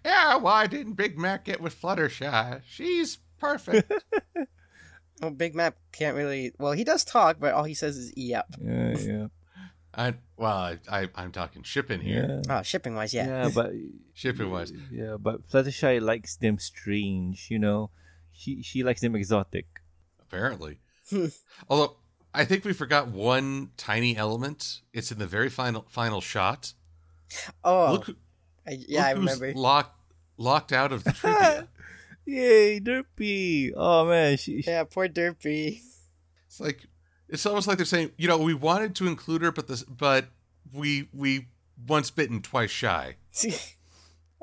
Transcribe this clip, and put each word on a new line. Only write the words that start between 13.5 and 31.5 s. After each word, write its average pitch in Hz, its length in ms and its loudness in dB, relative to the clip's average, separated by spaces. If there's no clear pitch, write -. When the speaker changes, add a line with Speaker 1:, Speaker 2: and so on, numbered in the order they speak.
Speaker 2:
but 117 180 0
Speaker 1:
Shipping-wise. 92 580 -4
Speaker 2:
Yeah, 110 300 -8
but 110 260 -4
Fluttershy 135 540 2
likes 110 360 -2
them 110 220 2
strange, 98 920 -4
you 113 80 -2
know? 104 320 0
She, 131 300 -10
she 127 200 -4
likes 123 200 0
them 117 120 0
exotic. 101 520 -2
Speaker 1:
Apparently. 92 560 -8
Speaker 3:
Hmm. 190 160 0
Speaker 1:
Although, 147 280 2
I 139 140 2
think 190 180 0
we 202 80 -2
forgot 143 360 0
one 131 680 0
tiny 117 400 0
element. 117 640 -4
It's 113 180 -6
in 107 60 -10
the 104 80 -4
very 107 240 0
final, 120 400 -4
final 110 320 -2
shot. 107 500 -2
Speaker 3:
Oh. 175 300 6
Speaker 1:
Look - 140 0
who, - 80 -12
Speaker 3:
I, 135 120 -10
yeah, 147 120 0
Speaker 1:
look 143 60 4
Speaker 3:
I 135 140 4
Speaker 1:
who's 135 200 0
Speaker 3:
remember. 131 200 -6
Speaker 1:
locked, 139 400 2
locked 139 340 2
out 135 200 4
of 113 120 -4
the - 80 2
trivia. 349 600 4